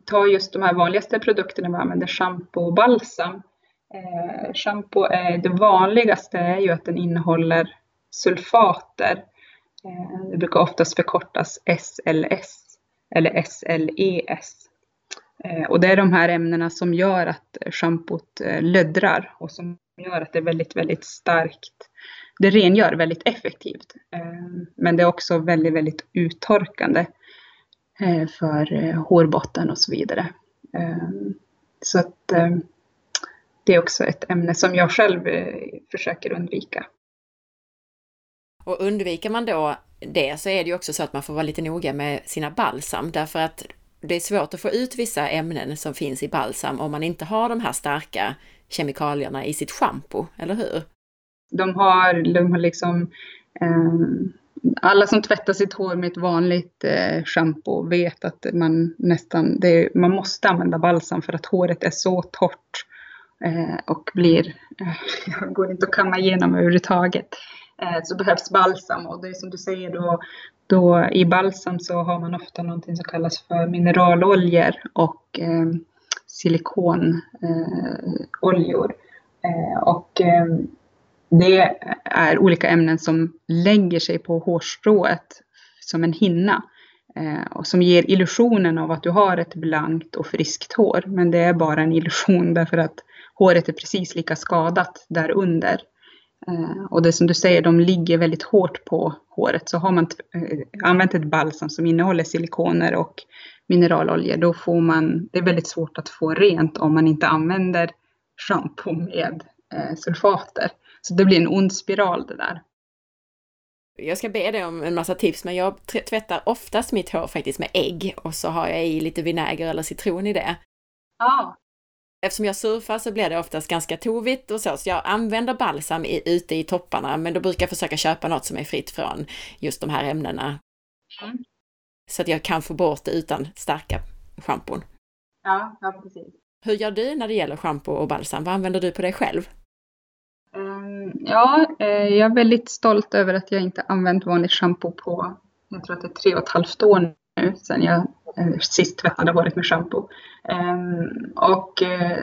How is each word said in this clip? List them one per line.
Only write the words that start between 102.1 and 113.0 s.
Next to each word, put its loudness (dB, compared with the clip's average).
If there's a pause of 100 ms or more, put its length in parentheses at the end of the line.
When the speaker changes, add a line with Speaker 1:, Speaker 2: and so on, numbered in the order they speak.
Speaker 1:
silikoner -2
och -2 (540)
mineraloljor, 2
då 2
får 0
man, 0
det -2
är -2
väldigt 2
svårt -8
att -12
få -4
rent 4
om 2
man 6
inte 2
använder 0 (580)
shampoo -4
med, -6 (300)
eh, -6
sulfater. -2 (300)
Så -10
det 4
blir 8
en 4
ond 2
spiral -2
det -14
där. -8 (1300)